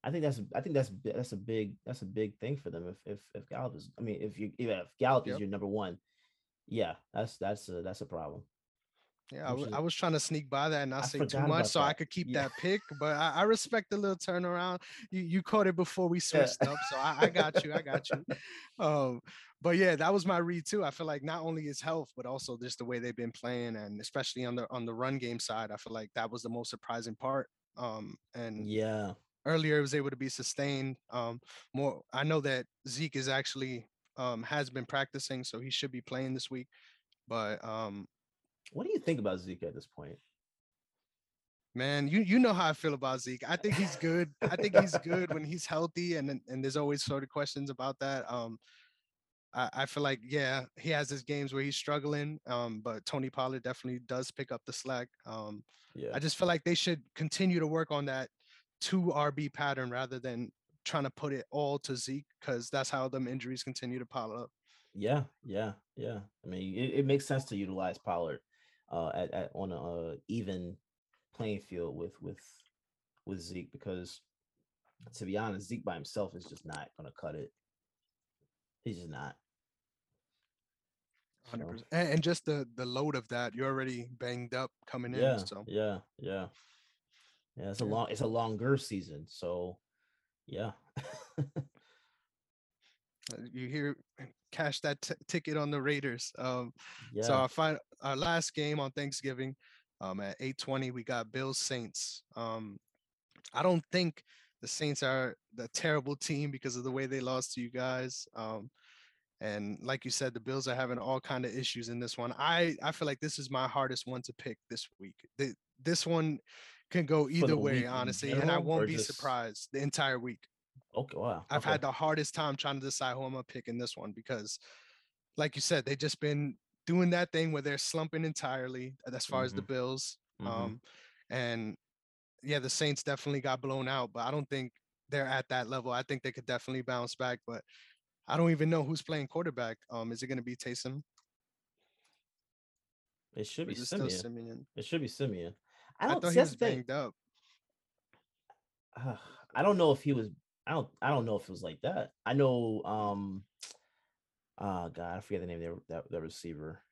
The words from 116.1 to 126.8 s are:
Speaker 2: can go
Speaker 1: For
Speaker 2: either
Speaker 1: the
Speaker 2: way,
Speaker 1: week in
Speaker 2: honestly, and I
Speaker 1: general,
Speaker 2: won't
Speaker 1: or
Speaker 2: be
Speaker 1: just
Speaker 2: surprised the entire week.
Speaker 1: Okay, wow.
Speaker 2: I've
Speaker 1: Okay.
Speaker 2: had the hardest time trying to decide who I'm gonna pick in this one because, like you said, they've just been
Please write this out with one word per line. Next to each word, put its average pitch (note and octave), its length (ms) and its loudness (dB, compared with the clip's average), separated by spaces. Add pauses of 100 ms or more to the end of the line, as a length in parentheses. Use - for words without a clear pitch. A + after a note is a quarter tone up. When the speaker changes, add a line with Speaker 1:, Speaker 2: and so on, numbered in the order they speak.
Speaker 2:
can F3 140 4
go D3+ 200 6
Speaker 1:
For C3 60 -2
Speaker 2:
either E3 160 6
Speaker 1:
the D3+ 100 8
Speaker 2:
way, C#3+ 180 4
Speaker 1:
week B2 100 4
in B2 40 -2
Speaker 2:
honestly, B2+ 420 0
and C#3 120 4
I - 40 6
Speaker 1:
general, E3+ 160 6
Speaker 2:
won't D#3+ 200 4
Speaker 1:
or - 40 2
Speaker 2:
be - 80 0
Speaker 1:
just G#2+ 120 0
Speaker 2:
surprised A#2+ 640 -4
the C3+ 100 -2
entire C#3 380 2
week. A#2 200 -6 (560)
Speaker 1:
Okay, - 220 -2
wow. F#2+ 320 -2
Speaker 2:
I've D3 140 2
Speaker 1:
Okay. D#3 80 2
Speaker 2:
had D3+ 100 2
the C#3 100 0
hardest D#3 440 0
time D3+ 200 0
trying C#3 240 -2
to C3+ 60 -8
decide C3 300 -2
who C3+ 80 -4
I'm C3 80 -4
gonna C3 120 -6
pick - 240 -10
in A#2 120 -4
this A#2+ 180 -4
one G#2 140 -8
because, A2 480 -6 (800)
like D3+ 180 0
you C#3 60 -4
said, D3 240 4
they've C#3 120 0
just D3+ 220 0
been D3 360 0 (300)